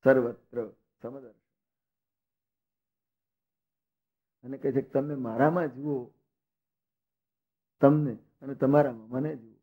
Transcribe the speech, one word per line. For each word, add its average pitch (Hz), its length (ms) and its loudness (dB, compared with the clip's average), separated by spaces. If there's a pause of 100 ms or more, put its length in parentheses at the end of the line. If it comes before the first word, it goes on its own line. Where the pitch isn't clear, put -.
સર્વત્ર 120 680 0 (280)
સમદર્શન. 123 460 -18 (3000)
અને 131 140 -12
કહે 139 140 -4
છે 131 100 0
કે - 80 -12
તમે 147 260 -4
મારામાં 139 600 0
જુઓ 135 360 -8 (1700)
તમને, 143 360 4 (240)
અને 139 140 -12
તમારામાં 135 540 2
મને 143 260 -6
જુઓ. 113 280 -20